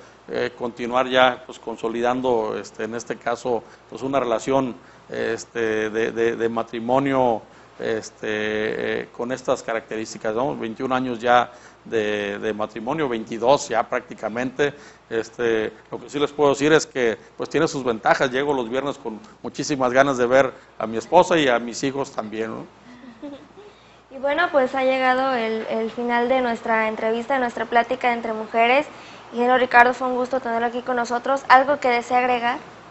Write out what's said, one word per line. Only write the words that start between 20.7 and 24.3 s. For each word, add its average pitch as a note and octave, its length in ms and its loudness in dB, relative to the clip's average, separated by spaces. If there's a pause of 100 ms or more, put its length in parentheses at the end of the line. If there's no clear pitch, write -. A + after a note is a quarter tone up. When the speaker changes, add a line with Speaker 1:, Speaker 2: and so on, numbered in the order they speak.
Speaker 1:
a - 80 -4
mi A2+ 120 -4
esposa E3+ 420 4
y C#3+ 80 4
a A#2+ 100 4
mis A#2 260 -4
hijos C3+ 280 -2
también, A2 400 -6
¿no? B2+ 140 -10 (1500)
Speaker 2:
Y C4+ 60 -12
bueno, D4 320 2